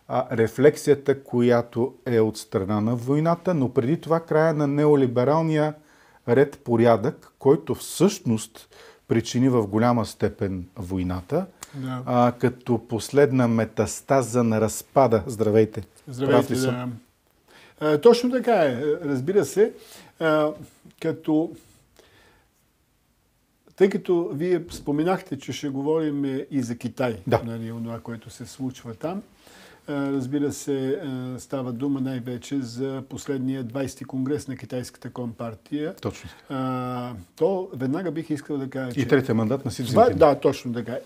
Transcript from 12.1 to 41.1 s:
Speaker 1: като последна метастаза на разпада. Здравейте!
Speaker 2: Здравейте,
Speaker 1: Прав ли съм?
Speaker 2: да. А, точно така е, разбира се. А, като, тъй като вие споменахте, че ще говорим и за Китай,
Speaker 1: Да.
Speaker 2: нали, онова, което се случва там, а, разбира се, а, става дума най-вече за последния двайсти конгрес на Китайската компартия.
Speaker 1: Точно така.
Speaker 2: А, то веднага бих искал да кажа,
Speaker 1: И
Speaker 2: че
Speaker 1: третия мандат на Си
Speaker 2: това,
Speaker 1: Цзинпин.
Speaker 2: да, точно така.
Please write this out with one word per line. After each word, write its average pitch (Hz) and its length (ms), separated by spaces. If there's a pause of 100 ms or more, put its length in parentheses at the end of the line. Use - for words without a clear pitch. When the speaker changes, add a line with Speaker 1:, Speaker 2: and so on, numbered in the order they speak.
Speaker 1:
като 123 460 (100)
последна 127 600
метастаза 113 960
на 110 160
разпада. 110 680
Здравейте! 107 560 (260)
Speaker 2:
Здравейте, 127 340
Speaker 1:
Прав - 80
ли 127 60
съм? 131 180 (1080)
Speaker 2:
да. 151 140
А, 147 40
точно 240 320
така 247 240
е, 139 280 (220)
разбира 147 400
се. 226 280 (480)
А, 156 280 (520)
като, 160 500 (2250)
тъй 196 120
като 185 440
вие 170 380
споменахте, 156 680
че 143 140
ще 147 160
говорим 143 560 (260)
и 139 120
за 117 140
Китай, 120 400 (100)
Speaker 1:
Да. 113 200
Speaker 2:
нали, 113 260
онова, 117 280
което 113 300
се 117 160
случва 123 480
там, 180 280 (640)
а, 139 240
разбира 139 400
се, 135 360
а, 127 520
става 127 320
дума 135 280
най-вече 127 600
за 131 480
последния 131 560
двайсти 127 400
конгрес 135 440
на 127 80
Китайската 123 540
компартия. 123 840
Speaker 1:
Точно - 360
така. - 240
Speaker 2:
А, 127 580 (240)
то 185 380
веднага 151 360
бих 156 200
искал 147 280
да 135 120
кажа, 131 200
Speaker 1:
И 123 120
Speaker 2:
че - 60
Speaker 1:
третия 127 260
мандат 113 300
на 117 60
Си 123 160
Speaker 2:
това, 131 180
Speaker 1:
Цзинпин. 240 140
Speaker 2:
да, 143 160
точно 135 400
така. 117 320